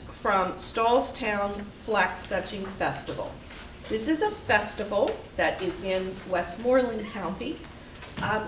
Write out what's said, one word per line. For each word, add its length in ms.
from 440
Stallstown 1120
Flax 600
Fetching 400
Festival. 680
This 200
is 160
a 80
festival 840
that 260
is 220
in 320
Westmoreland 800
County. 480
Um, 240